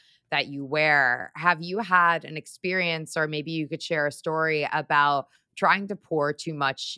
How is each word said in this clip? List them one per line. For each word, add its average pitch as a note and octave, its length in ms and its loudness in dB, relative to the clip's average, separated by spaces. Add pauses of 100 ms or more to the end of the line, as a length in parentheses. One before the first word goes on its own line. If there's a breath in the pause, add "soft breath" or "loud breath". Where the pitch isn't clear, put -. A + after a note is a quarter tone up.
(300 soft breath)
that D3 180 -2
you C#3 160 -8
wear. C#3 720 2
Have E3 260 0
you F3+ 180 -6
had F3 440 4
an D#3 140 -12
experience, E3+ 800 -4
or D#3 100 2
maybe D3+ 240 -6
you D#3+ 160 -4
could D#3 140 -10
share D3+ 260 -2
a C#3+ 40 -2
story D#3 600 -2
about C#3+ 560 2 (300)
trying F#3+ 320 2
to G3+ 60 -8
pour D3+ 380 -2
too D#3+ 200 -10
much C#3 440 -4